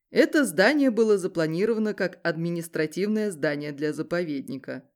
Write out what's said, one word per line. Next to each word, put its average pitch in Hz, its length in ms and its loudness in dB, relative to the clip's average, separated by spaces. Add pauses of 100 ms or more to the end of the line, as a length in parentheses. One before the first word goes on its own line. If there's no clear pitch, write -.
Это 311 360 4
здание 233 440 4
было 214 280 4
запланировано 185 760 -2
как 180 300 -4
административное 170 1040 -2
здание 147 440 -4
для 151 180 -2
заповедника 147 1040 -6